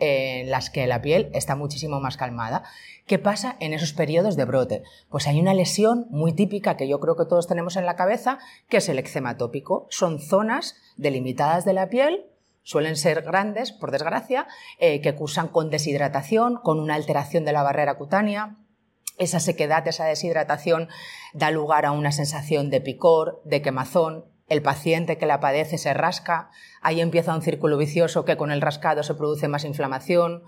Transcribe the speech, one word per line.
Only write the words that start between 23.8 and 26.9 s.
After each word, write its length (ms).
El 140
paciente 560
que 80
la 140
padece 380
se 160
rasca, 560
ahí 180